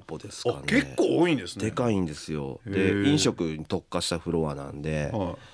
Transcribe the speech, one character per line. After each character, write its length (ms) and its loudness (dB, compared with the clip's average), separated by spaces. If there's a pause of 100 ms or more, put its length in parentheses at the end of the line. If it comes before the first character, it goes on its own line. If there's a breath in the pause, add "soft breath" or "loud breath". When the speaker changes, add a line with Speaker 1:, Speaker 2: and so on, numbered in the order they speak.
Speaker 1:
舗 120 -8
で 140 -14
す 100 -12
か 120 2
ね。 100 -8
Speaker 2:
あ、 0 -
結 320 2
構 240 4
多 80 6
い 80 4
ん 20 4
で 80 -6
す 140 -10
ね。 60 0
Speaker 1:
で 60 0
か 200 2
い 80 2
ん 80 2
で 80 -6
す 180 -8
よ。 320 -6
Speaker 2:
へ 60 -8
ー。 320 2
Speaker 1:
で、 80 4
飲 80 6
食 240 2
に 220 -4
特 220 -4
化 140 -4
し 80 -2
た 80 0
フ 140 -4
ロ 180 2
ア 60 -6
な 160 -10
ん 100 -10
で、 320 -2
Speaker 2:
は 180 -2
い。 40 -10 (180 loud breath)